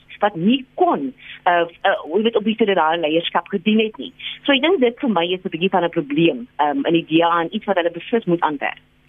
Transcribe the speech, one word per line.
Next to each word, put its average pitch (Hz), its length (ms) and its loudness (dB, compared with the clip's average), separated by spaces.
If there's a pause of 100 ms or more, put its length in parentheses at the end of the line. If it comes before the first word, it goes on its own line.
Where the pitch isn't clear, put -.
(200)
wat 208 160 0
nie 226 300 0 (100)
kon, 262 380 0 (300)
eh, 175 100 4 (280)
eh, 196 100 2 (240)
jy 214 80 2
weet, 233 120 0
op 214 80 0
die 214 120 0
federale 175 460 2
leierskap 165 460 -2
gedien 214 320 0
het 220 180 -2
nie. 107 160 -12 (300)
So - 80 2
ek 269 100 2
dink 330 180 2
dit 247 200 2
vir 285 100 -2
my 170 160 2
is 185 200 -2
'n 185 40 -8
bietjie 170 200 -2
van 180 140 2
'n 170 60 0
probleem, 147 580 0 (100)
ehm, 143 280 0
in 165 80 0
die 165 120 0
D 160 180 2
A 170 180 2
en 170 140 -6
iets 214 100 -8
wat 196 100 -2
hulle 170 160 0
beslis 226 340 -6
moet 170 160 0
aanwerk. - 380 -4 (300)